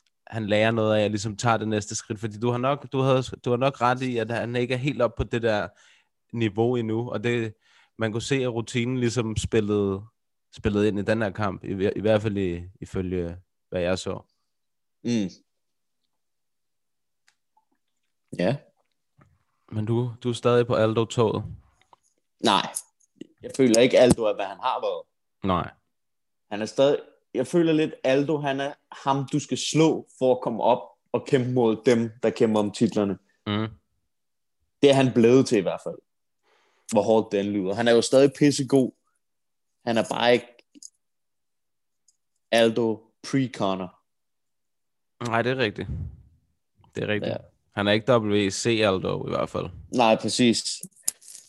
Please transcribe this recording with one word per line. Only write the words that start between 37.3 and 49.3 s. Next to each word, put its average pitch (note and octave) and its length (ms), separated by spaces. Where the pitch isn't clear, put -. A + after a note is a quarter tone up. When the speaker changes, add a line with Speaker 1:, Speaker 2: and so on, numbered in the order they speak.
Speaker 2:
den G2+ 140
lyder. G2+ 280
Han A#2 140
er A#2 40
jo A#2 100
stadig C#3 360
pissegod. C#3 520
Han A#2 120
er G#2+ 120
bare A#2+ 220
ikke B2 140
Aldo A2+ 440
pre-Conor. G2 680
Speaker 1:
Nej, A2+ 160
det A#2+ 100
er C3 60
rigtigt. G#2+ 300
Det - 80
er G#2 60
rigtigt. G#2 240
Speaker 2:
Ja. - 40
Speaker 1:
Han G2+ 160
er G2+ 40
ikke A2 240
W G#2 340
C - 160
Aldo G2 600
i - 40